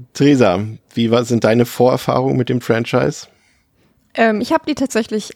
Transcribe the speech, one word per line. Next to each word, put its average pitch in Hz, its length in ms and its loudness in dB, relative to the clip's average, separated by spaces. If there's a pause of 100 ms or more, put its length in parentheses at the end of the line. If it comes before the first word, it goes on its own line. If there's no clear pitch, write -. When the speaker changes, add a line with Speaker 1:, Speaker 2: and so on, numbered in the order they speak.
(120)
Speaker 1:
Theresa, 120 480 4 (340)
wie 117 160 0
war, 117 140 2
sind 117 200 0
deine 117 220 2
Vorerfahrungen 127 720 0
mit 123 120 -2
dem 127 120 -2
Franchise? 123 680 -2 (840)
Speaker 2:
Ähm, 220 260 0
ich 247 120 -4
hab 320 140 -2
die 302 80 -4
tatsächlich 220 600 -4